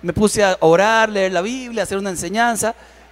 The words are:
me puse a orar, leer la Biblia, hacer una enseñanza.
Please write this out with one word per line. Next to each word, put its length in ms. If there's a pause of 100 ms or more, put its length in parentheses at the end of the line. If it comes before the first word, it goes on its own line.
me 100
puse 320
a 180
orar, 460
leer 260
la 100
Biblia, 400
hacer 160
una 100
enseñanza. 640 (380)